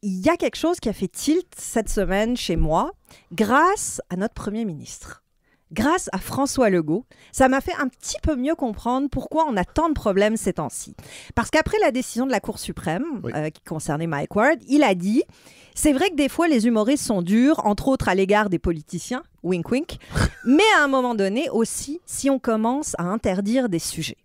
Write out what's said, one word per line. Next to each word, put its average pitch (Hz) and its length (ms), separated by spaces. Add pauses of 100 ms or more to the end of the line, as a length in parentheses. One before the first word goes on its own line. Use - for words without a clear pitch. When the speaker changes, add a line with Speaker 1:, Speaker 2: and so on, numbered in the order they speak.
Speaker 1:
il 190 220
y 285 40
a 339 80
quelque 277 200
chose 339 220
qui - 100
a 208 40
fait 180 180
tilt 330 360 (100)
cette - 320
semaine 208 480
chez - 200
moi, 165 360 (400)
grâce 262 680 (100)
à 180 60
notre 196 180
Premier 214 300
ministre. - 600 (480)
Grâce 285 400
à 190 60
François 254 500
Legault, 175 380 (240)
ça 262 180
m'a 269 140
fait 359 160
un 277 100
petit - 340
peu 311 140
mieux 269 180
comprendre 254 560
pourquoi 311 380
on 233 80
a 180 80
tant 320 240
de 302 60
problèmes 208 420
ces 196 180
temps-ci. - 400 (400)
Parce 226 140
qu'après 311 320
la 339 120
décision 247 340
de 269 40
la 208 100
Cour - 180
suprême, 175 440 (220)
Speaker 2:
Oui. 120 100
Speaker 1:
euh, 151 140
qui - 140
concernait 156 440
Mike 151 300
Ward, 247 220 (100)
il 294 140
a 208 120
dit, « 196 280 (520)
C'est 302 200
vrai 359 160
que 339 40
des 277 140
fois 339 180
les 247 200
humoristes 233 400
sont 196 160
durs, 240 420
entre 208 240
autres 269 220
à 180 40
l'égard 202 360
des 170 80
politiciens, 175 640 (220)
wink 175 260
wink, 277 260 (240)
Speaker 2:
<laughs> - 240
Speaker 1:
mais 285 180 (160)
à 302 60
un 285 40
moment 254 260
donné 214 340
aussi, - 560
si - 240
on 269 100
commence 240 600
à 170 60
interdire 208 680
des 170 80
sujets. » - 460